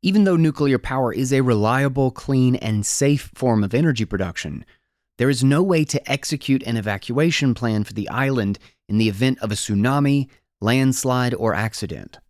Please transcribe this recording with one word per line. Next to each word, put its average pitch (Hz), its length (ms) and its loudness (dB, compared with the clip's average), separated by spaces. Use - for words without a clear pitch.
Even 202 240 4
though 185 100 4
nuclear 147 420 2
power 131 360 -2
is 127 180 -2
a 135 100 2
reliable, 127 680 2
clean, 127 460 0
and 107 280 -2
safe - 480 0
form 113 300 0
of 98 100 -4
energy 131 300 2
production, 87 640 -6
there 123 120 2
is 127 140 0
no 143 200 4
way 170 220 2
to - 260 -6
execute 135 520 -2
an 117 120 -4
evacuation 120 800 0
plan 107 320 -2
for - 80 -18
the 104 160 -6
island 123 500 -2
in 101 80 0
the 110 100 4
event 117 320 0
of 110 120 -4
a 104 40 -2
tsunami, 135 720 0
landslide, 127 720 0
or 110 200 -2
accident. 90 680 -8